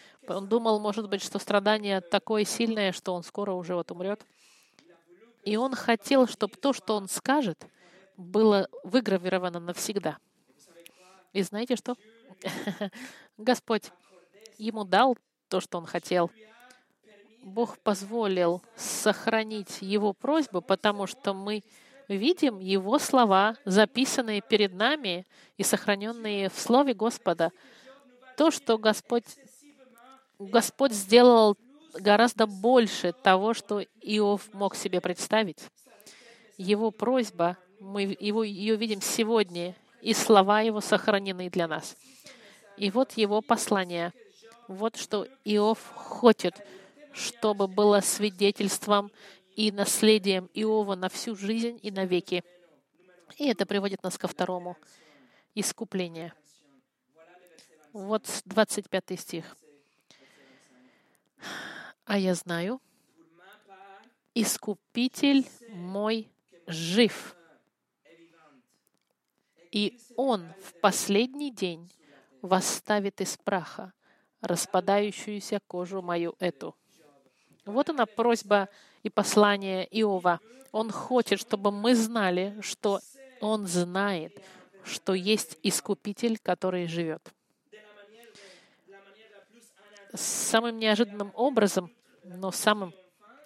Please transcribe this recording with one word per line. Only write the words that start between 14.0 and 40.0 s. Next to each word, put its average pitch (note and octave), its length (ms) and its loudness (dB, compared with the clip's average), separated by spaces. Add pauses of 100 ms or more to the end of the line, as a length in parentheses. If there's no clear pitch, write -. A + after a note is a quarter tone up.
ему G#3+ 280 -6
дал A3 340 4 (300)
то, G3 100 0
что - 200 -6
он E3 80 -10
хотел. F3 440 0 (1120)
Бог A3 360 -4
позволил G3 840 0 (140)
сохранить - 1040 -2
его G3+ 320 0
просьбу, - 480 -2
потому G3+ 460 0
что - 260 -6
мы G3+ 320 -8 (420)
видим A3+ 520 0
его F#3+ 400 0
слова, A3 640 4
записанные G#3+ 800 2
перед G3+ 320 2
нами G#3 520 -2 (300)
и G3+ 60 -4
сохранённые G#3 880 -2
в - 80 -14
Слове C4 340 4
Господа. F#3 580 -2 (880)
То, D#4 140 6
что - 260 -2
Господь, A3 480 0 (1120)
Господь A3+ 540 2
сделал A3 640 8 (380)
гораздо G#3 520 4
больше G#3 680 2
того, G3 400 4
что G#3 280 -6 (200)
Иов G#3 500 0
мог G3 240 -2
себе F3+ 240 2
представить. F#3 640 -2 (960)
Его G3+ 320 2
просьба, G3+ 640 0 (240)
мы G3 220 -6 (180)
его, G#3 240 -2
её G#3 320 -2
видим G#3+ 240 -4
сегодня, F#3 760 0 (280)